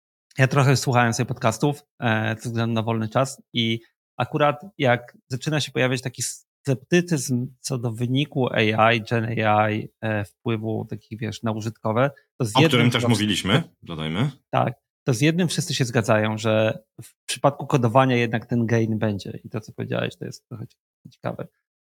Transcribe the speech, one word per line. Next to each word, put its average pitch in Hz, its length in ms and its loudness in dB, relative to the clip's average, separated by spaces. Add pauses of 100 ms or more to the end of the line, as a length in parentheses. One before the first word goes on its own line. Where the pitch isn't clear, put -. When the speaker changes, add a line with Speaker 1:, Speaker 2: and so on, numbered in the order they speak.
(380)
Speaker 1:
Ja 131 100 6
trochę 135 280 4
słuchałem 120 380 2
sobie 123 120 -2
podcastów, 127 560 -2 (200)
e, 110 380 0
ze - 100 -8
względu 117 240 -2
na 113 80 0
wolny 110 260 -2
czas 131 340 -2 (100)
i 113 280 0 (380)
akurat 147 440 0 (160)
jak 120 380 0 (120)
zaczyna 151 320 -4
się 131 120 -6
pojawiać 127 300 0
taki 127 200 -8
sceptycyzm 139 1200 -2 (140)
co 135 180 -6
do 117 140 -4
wyniku 127 560 -2 (300)
A 113 140 6
I, 113 100 0
Gen 113 440 -2
A 107 240 4
I, 107 180 -4 (120)
e, 107 240 -4
wpływu 110 680 -6
takich, 113 280 -12
wiesz, 110 240 -8
na 113 100 -2
użytkowe, 113 580 -2 (300)
to 131 40 0
z 110 120 -2
Speaker 2:
O 135 40 6
Speaker 1:
jednym 160 80 8
Speaker 2:
którym 123 220 4
też 120 120 0
Speaker 1:
chyba 117 80 0
Speaker 2:
mówiliśmy, 104 500 2
Speaker 1:
wszyscy - 220 -12
Speaker 2:
dodajmy. 82 480 -4 (200)
Speaker 1:
Tak, 123 240 0 (300)
to 135 100 0
z 107 60 -4
jednym 160 280 2
wszyscy - 260 -4
się 135 100 0
zgadzają, 110 540 0
że 110 400 0 (240)
w - 120 -20 (120)
przypadku - 400 -2
kodowania 131 500 4
jednak 117 300 0
ten 120 200 0
gain 113 320 2
będzie 104 460 -4
i - 60 -16
to, 110 100 -6
co - 120 -20
powiedziałeś, 117 440 -6
to - 80 -14
jest - 240 -16
trochę 113 180 -14
cie-, - 440 -20
ciekawe. - 380 -10 (400)